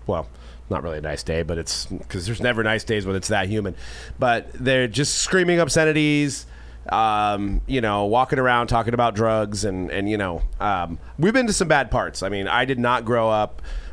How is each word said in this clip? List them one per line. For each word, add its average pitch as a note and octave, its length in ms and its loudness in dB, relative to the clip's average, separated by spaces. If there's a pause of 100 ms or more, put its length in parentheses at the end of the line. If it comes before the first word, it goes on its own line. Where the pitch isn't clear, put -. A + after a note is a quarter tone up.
well, E2+ 220 -4 (420)
not C#2+ 140 -2
really D#2+ 140 -6
a D2+ 40 -8
nice D2 220 -6
day, E2 200 -2
but E2 140 -4
it's, - 300 -6 (220)
'cause F2+ 160 -6
there's G#2+ 160 -4
never A2+ 220 2
nice A2 200 0
days G#2 220 -2
when F#2+ 100 0
it's F#2 140 -4
that G2 200 0
humid. G2+ 260 -2 (440)
But A#2+ 340 2
they're B2+ 340 2
just C3 320 -2
screaming F3 400 2
obscenities, D3+ 840 2 (440)
um, G#2 800 2
you C3 140 0
know, G#2 240 2
walking B2+ 340 2
around A#2+ 280 4
talking A#2 260 2
about A#2 220 2
drugs, G#2+ 500 0
and, F#2 260 -2
and, G2+ 180 -2
you G#2+ 80 0
know, F2+ 240 -2 (180)
um, F2+ 400 -2 (180)
we've F3+ 160 4
been B3+ 140 4
to G#3 60 0
some E3+ 140 0
bad C#3 220 4
parts. G2 320 -2
I F#2+ 80 -2
mean, G2 180 -2
I A#2+ 180 2
did C3 140 0
not A#2+ 260 2
grow A2+ 240 2
up G#2+ 320 0 (320)